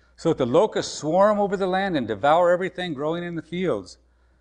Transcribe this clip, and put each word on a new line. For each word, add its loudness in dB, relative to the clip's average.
so -2
that 0
the 0
locusts 0
swarm 2
over -2
the -2
land -2
and -2
devour 4
everything -2
growing -4
in -10
the -8
fields, -6